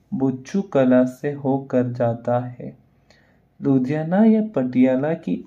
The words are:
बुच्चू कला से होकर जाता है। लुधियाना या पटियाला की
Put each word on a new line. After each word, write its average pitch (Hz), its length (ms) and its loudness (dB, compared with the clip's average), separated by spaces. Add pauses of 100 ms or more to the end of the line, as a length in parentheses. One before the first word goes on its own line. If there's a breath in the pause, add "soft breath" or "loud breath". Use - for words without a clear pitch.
(120)
बुच्चू 135 520 -2
कला 127 420 2
से 147 280 -6
होकर 135 580 -2
जाता 120 480 -2
है। 127 360 -12 (840 soft breath)
लुधियाना 151 680 0
या 220 160 4 (140)
पटियाला 131 600 2
की - 300 -6